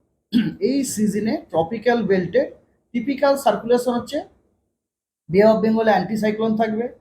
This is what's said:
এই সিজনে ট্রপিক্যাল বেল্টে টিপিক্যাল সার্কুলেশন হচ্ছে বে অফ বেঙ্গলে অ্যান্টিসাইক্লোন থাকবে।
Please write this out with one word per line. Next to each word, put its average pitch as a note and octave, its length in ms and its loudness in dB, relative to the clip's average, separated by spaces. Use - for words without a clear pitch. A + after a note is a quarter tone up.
এই B3+ 240 0
সিজনে G#3 540 -2
ট্রপিক্যাল A3+ 540 0
বেল্টে F#3+ 480 0
টিপিক্যাল C#4 460 0
সার্কুলেশন A#3+ 540 0
হচ্ছে C4 300 -4
বে G3 120 6
অফ A3 160 6
বেঙ্গলে A3 320 2
অ্যান্টিসাইক্লোন G#3+ 680 0
থাকবে। A3+ 320 -2